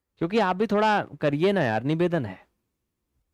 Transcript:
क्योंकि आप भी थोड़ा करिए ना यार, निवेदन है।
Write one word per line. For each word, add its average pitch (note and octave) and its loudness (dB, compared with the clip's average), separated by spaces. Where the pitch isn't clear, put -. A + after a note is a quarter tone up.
क्योंकि F3+ 0
आप F#3 2
भी G#3+ -2
थोड़ा G#3 2
करिए D3+ 2
ना F#3+ 2
यार, A2 0
निवेदन D#3+ 0
है। F#2+ -10